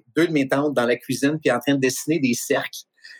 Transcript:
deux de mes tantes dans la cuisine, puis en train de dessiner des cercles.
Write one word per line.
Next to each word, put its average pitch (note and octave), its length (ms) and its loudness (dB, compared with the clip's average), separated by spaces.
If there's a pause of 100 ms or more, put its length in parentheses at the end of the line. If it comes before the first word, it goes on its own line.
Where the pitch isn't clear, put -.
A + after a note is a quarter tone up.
(160)
deux E3 120 4
de E3 40 -2
mes C#3 160 0
tantes C#3+ 240 0
dans B2 140 0
la A#2+ 100 2
cuisine, C#3 420 -2
puis D3 140 0
en A#2+ 80 0
train C#3+ 140 2
de C#3 60 0
dessiner C3 380 0
des C3 140 2
cercles. - 520 -4 (360)